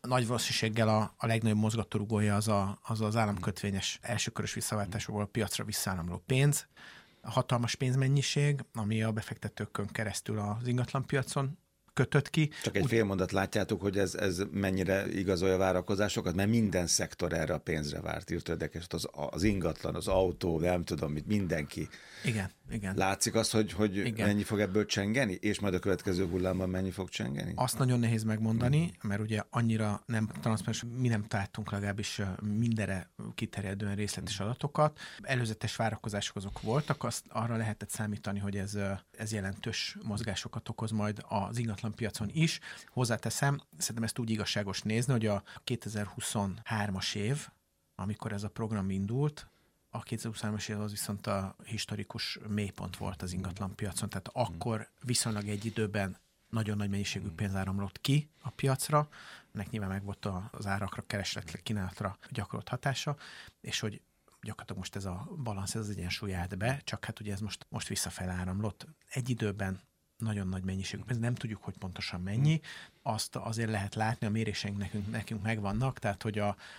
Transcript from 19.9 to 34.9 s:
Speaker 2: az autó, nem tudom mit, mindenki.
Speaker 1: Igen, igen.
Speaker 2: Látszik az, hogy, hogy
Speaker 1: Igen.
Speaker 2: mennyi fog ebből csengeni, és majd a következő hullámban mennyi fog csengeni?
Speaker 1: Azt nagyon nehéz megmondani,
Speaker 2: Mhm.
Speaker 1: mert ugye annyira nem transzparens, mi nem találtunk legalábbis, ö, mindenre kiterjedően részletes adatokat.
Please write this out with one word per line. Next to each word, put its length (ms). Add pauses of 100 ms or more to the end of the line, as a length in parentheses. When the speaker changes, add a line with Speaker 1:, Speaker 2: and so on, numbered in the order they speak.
Speaker 2:
az 120
autó, 520
nem 240
tudom 280
mit, 160
mindenki. 600 (360)
Speaker 1:
Igen, 280 (200)
igen. 240
Speaker 2:
Látszik 400
az, 160
hogy, 220
hogy 240
Speaker 1:
Igen. 300
Speaker 2:
mennyi 160
fog 160
ebből 260
csengeni, 480
és 260
majd 140
a 60
következő 480
hullámban 420
mennyi 220
fog 180
csengeni? 460
Speaker 1:
Azt 220
nagyon 220
nehéz 240
megmondani, 560 (180)
Speaker 2:
Mhm. 100
Speaker 1:
mert 140
ugye 280
annyira 560
nem 220 (140)
transzparens, 420 (140)
mi 100
nem 200
találtunk 440
legalábbis, 480
ö, 60 (160)
mindenre 680 (260)
kiterjedően 600
részletes 440
adatokat. 600 (220)